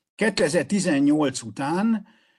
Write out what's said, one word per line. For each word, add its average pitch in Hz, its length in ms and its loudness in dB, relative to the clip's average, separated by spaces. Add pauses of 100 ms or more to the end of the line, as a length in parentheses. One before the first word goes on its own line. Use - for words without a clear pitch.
(140)
kétezer-tizennyolc 156 1300 0
után 165 720 -2 (240)